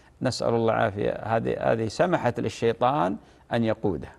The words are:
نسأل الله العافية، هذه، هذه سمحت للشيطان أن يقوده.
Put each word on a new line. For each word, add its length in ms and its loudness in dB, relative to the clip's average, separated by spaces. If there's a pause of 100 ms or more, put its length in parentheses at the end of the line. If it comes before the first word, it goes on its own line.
(220)
نسأل 320 0
الله 200 2
العافية، 380 0
هذه، 600 0
هذه 160 0
سمحت 520 0
للشيطان 760 0 (360)
أن 120 2
يقوده. 440 -2 (100)